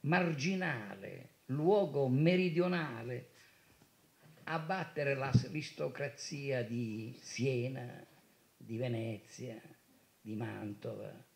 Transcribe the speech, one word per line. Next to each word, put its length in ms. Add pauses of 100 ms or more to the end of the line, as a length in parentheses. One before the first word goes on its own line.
marginale 1300 (100)
luogo 640
meridionale 1200 (1160)
a 140
battere 560
l'aristocrazia 1500
di 580
Siena, 840 (520)
di 180
Venezia, 880 (580)
di 160
Mantova 880 (100)